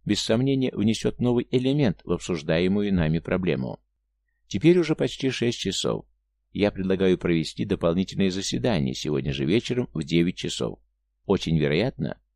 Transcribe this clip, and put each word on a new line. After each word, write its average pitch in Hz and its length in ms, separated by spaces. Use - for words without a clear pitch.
без 104 160
сомнения 131 520
внесет 110 480
новый 120 300
элемент 127 540
в - 80
обсуждаемую 90 840
нами 82 240
проблему. 82 640
Теперь 175 320
уже 156 160
почти 135 360
шесть 120 280
часов. - 480
Я 101 180
предлагаю 92 480
провести 85 460
дополнительное 95 680
заседание 95 640
сегодня 71 380
же 67 120
вечером 117 480
в 80 100
девять 85 340
часов. - 420
Очень 82 320
вероятно, 76 600